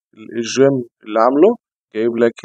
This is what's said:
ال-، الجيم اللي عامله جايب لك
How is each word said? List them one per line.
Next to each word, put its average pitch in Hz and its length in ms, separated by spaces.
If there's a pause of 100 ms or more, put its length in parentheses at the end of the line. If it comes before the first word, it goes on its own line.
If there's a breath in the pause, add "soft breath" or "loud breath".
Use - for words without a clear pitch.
(140)
ال-، - 240
الجيم 120 380 (280)
اللي 107 160
عامله 139 320 (440)
جايب 117 220
لك 117 160 (120)